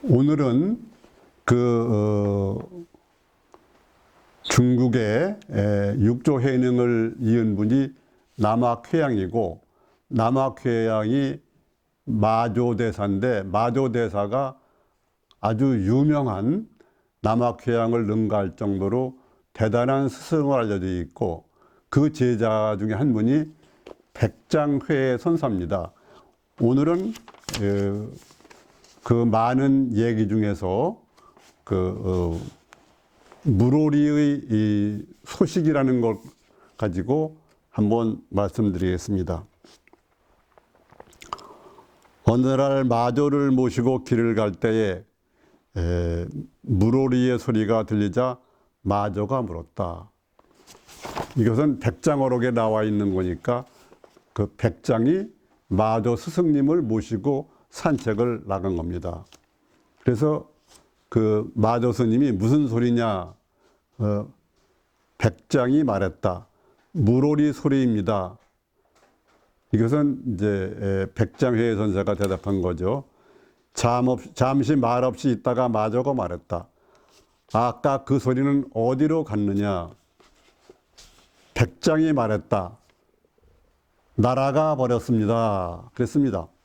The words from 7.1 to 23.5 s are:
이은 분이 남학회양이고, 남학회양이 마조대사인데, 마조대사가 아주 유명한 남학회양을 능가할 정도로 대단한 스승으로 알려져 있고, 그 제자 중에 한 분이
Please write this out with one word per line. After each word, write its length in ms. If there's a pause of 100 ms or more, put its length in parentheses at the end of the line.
이은 380
분이 360 (440)
남학회양이고, 1200 (480)
남학회양이 1300 (640)
마조대사인데, 1400
마조대사가 1120 (840)
아주 240 (200)
유명한 840 (540)
남학회양을 840
능가할 480
정도로 640 (360)
대단한 540
스승으로 460
알려져 320 (140)
있고, 480 (400)
그 240
제자 680
중에 140
한 200
분이 340 (680)